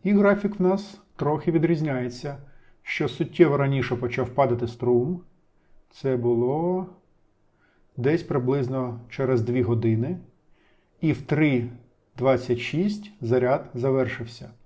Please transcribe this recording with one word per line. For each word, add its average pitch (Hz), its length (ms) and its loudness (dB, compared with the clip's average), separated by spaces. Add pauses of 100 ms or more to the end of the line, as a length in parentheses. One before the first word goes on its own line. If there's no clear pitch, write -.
І 196 100 2
графік 202 480 4
в - 20 2
нас 190 380 0 (160)
трохи 151 360 0
відрізняється, 147 840 0 (460)
що - 260 -2
суттєво 151 480 2
раніше 135 400 0
почав 120 340 -4
падати 120 380 2
струм. 123 520 0 (680)
Це 131 260 -2
було 139 720 0 (1080)
десь 147 260 0
приблизно 127 840 -2
через 127 340 0
дві 120 200 0
години. 117 560 0 (840)
І 156 120 2
в 143 100 -4
три 139 480 0 (480)
двадцять 127 400 2
шість 185 600 -4
заряд 123 540 0
завершився. 123 760 -2 (160)